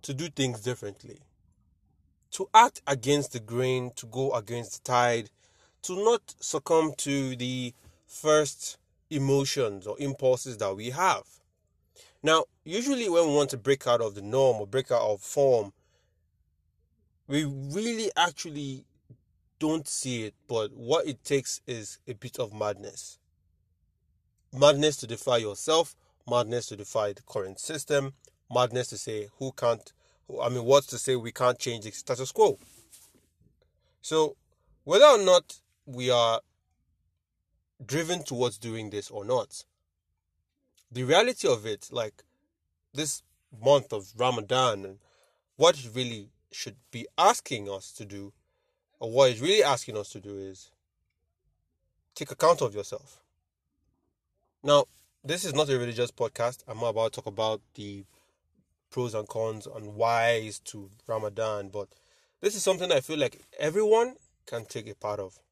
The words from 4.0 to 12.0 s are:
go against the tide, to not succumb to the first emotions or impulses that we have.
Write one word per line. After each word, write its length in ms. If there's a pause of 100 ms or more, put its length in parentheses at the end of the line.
go 260
against 500
the 80
tide, 380 (540)
to 200
not 360
succumb 580
to 380
the 380 (340)
first 720 (340)
emotions 760
or 140
impulses 580
that 180
we 140
have. 340 (1000)